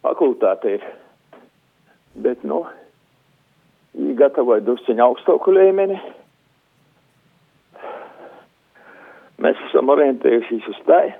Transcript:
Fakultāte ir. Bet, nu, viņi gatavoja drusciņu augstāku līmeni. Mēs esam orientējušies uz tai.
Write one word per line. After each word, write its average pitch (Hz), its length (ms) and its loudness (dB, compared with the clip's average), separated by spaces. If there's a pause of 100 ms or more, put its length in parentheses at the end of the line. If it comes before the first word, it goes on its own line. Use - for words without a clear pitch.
Fakultāte 113 720 -2
ir. - 60 -14 (1300)
Bet, - 300 -6
nu, 160 180 -6 (1300)
viņi 139 220 -6
gatavoja 123 480 2
drusciņu 120 400 0
augstāku 170 480 2
līmeni. 190 460 2 (3500)
Mēs - 280 -2
esam 131 260 0
orientējušies 123 760 0
uz 98 120 -14
tai. - 240 4 (140)